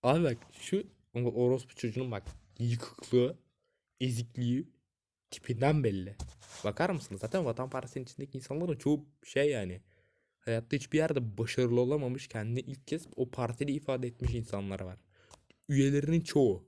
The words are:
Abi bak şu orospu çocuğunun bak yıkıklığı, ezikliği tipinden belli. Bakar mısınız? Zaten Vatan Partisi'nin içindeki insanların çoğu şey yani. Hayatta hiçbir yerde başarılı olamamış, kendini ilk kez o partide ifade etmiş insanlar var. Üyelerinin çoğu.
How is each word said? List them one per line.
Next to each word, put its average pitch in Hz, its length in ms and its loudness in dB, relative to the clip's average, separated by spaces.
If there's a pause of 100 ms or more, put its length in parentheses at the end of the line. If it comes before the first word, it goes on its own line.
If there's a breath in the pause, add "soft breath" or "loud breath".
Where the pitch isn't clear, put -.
Abi 151 200 6
bak 127 140 2 (140)
şu - 320 -2 (300)
orospu 123 640 2
çocuğunun 123 360 -4
bak 101 120 -6 (360)
yıkıklığı, 120 760 0 (640)
ezikliği 123 680 -2 (640)
tipinden 135 520 2
belli. 98 320 -2 (480)
Bakar 143 260 0
mısınız? 120 320 -4
Zaten 160 240 -2
Vatan 127 240 -2
Partisi'nin 127 360 -8
içindeki 139 320 -12
insanların 147 400 -4
çoğu 147 280 2 (180)
şey - 260 2
yani. 95 320 -4 (580)
Hayatta 113 360 -2
hiçbir - 220 -2
yerde 139 400 0
başarılı 120 440 2
olamamış, 127 460 -2
kendini 113 320 -4
ilk 135 280 -12
kez 165 280 -4
o 127 140 -2
partide 127 420 -2
ifade 131 360 -2
etmiş 120 260 -2
insanlar 101 460 -4
var. 92 180 -8 (720 soft breath)
Üyelerinin 143 520 4
çoğu. 127 460 4